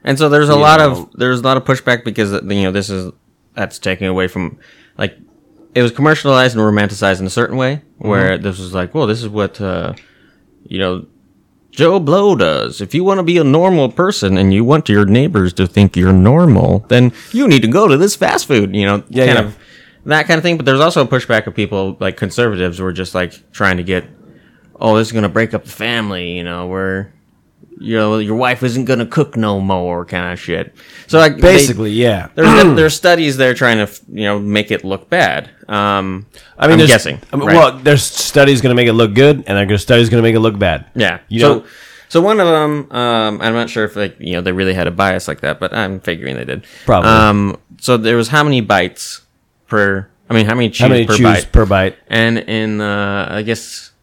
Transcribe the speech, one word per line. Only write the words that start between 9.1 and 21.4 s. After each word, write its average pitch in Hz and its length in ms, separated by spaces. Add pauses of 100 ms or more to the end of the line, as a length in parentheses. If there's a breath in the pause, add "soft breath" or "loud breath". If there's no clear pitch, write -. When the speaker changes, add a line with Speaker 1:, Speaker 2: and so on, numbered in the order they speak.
Speaker 1:
is 110 60
what, 104 320
uh, 92 320 (760 soft breath)
you - 120
know, 92 260 (680)
Joe 175 300
Blow 185 340
does. 76 460
If 98 140
you 180 100
wanna 196 180
be 175 160
a 156 60
normal 151 460
person 107 480
and 95 140
you 107 120
want 156 240
your 104 160
neighbors 104 480
to 95 140
think 98 300
you're 92 160
normal, 98 760
then 123 240 (200 loud breath)
you 262 140
need 139 160
to 107 60
go 190 180
to 139 100
this 196 200
fast - 300
food," 101 280
you 101 120
know, 101 240
Speaker 2:
Yeah, 127 160
Speaker 1:
kind 127 120
Speaker 2:
yeah. 107 60
Speaker 1:
of 104 140 (480 soft breath)
that 151 200
kind 165 120
of 147 40
thing. 175 140
But 143 100
there's 135 140
also 160 220
a 120 40
pushback 117 400